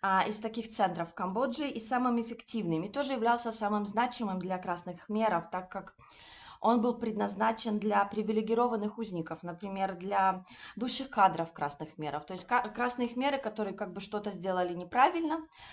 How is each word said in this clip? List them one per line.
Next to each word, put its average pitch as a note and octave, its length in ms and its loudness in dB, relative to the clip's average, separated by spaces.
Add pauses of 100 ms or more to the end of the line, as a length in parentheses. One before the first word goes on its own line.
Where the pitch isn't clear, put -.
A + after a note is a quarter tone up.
а, F#3+ 280 4
из G#3 100 -4
таких A3+ 320 -6
центров F#3 400 0
в - 40 -20
Камбодже A#3+ 540 0
и A3+ 120 -6
самым A#3+ 420 2
эффективным, G3+ 640 -2
и G#3 40 -6
тоже C4+ 260 0
являлся A#3+ 360 2
самым G#3 340 0
значимым G3+ 540 0
для F3+ 200 -2
красных F3 440 -6
хмеров, G#3 480 0
так F#3 200 -6
как - 260 -12 (640)
он A#3 200 6
был A#3 140 4
предназначен G#3 880 0
для G3+ 240 4
привилегированных G#3+ 920 2
узников, F3 460 -6
например, F#3+ 540 -4
для F#3+ 480 2 (320)
бывших B3+ 340 -4
кадров E3 420 4
красных - 440 -6
хмеров. D3+ 300 -4
То F#3+ 80 -10
есть F3 120 -10
ка-, A#3+ 220 2
красные A#3+ 400 -2
хмеры, C4 300 0
которые G#3+ 360 -4
как F#3+ 180 -8
бы F#3+ 80 -8
что-то G#3 300 -6
сделали F3+ 420 0
неправильно, D4+ 680 2 (320)